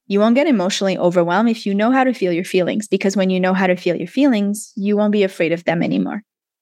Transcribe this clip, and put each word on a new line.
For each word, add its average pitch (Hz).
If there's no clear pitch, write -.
You 202
won't 233
get 285
emotionally 196
overwhelmed 180
if 226
you 196
know 214
how 262
to 254
feel 185
your 170
feelings, 185
because 196
when 190
you 185
know 185
how 190
to 180
feel 175
your 196
feelings, 214
you 202
won't 208
be 208
afraid 175
of 170
them 165
anymore. -